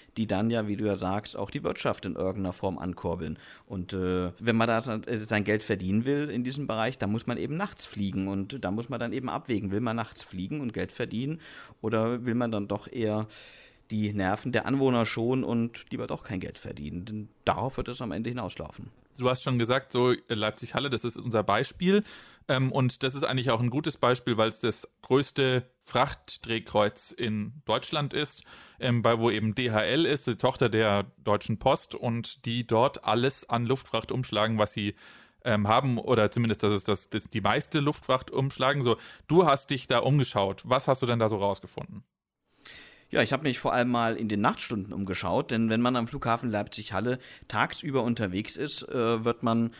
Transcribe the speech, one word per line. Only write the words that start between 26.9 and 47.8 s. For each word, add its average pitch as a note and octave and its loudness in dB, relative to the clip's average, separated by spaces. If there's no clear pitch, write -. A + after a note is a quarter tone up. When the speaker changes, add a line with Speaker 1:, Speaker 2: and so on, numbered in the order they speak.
Speaker 2:
in G#2+ -4
Deutschland C#3 -2
ist, - -4
ähm, A#2+ 2
bei, A#2 6
wo A#2 4
eben G#2+ 0
D A#2+ 0
H G#2+ 4
L B2+ 2
ist, C#3 0
die A#2 0
Tochter B2 2
der G#2 4
Deutschen G#2 0
Post, - 0
und A#2 -4
die A#2 -2
dort A#2 2
alles A#2+ 0
an A#2+ 0
Luftfracht A2+ -2
umschlagen, A2+ 0
was G#2 4
sie, G2+ -2
ähm, G#2+ 2
haben, A#2+ 4
oder A2 4
zumindest, A#2 0
das G#2 4
ist G2 -2
das, G2+ 0
das, - -6
die A2 -4
meiste G#2+ 0
Luftfracht C#3 -2
umschlagen. C3+ 0
So, A#2 4
du E3+ 8
hast C#3 4
dich C3+ -2
da B2 4
umgeschaut. A#2 2
Was B2 2
hast C3+ 2
du C3 0
denn A#2 2
da A2 4
so G#2+ 0
rausgefunden? - -4
Speaker 1:
Ja, - 4
ich A2+ 2
habe C#3 -2
mich C3 0
vor - 0
allem A#2+ 4
mal A#2 2
in A2 -2
den G#2 0
Nachtstunden A2 -2
umgeschaut, F#2+ -2
denn A2+ 2
wenn A2+ 2
man B2 2
am A#2 -2
Flughafen A#2 -2
Leipzig-Halle G#2 -2
tagsüber C3 0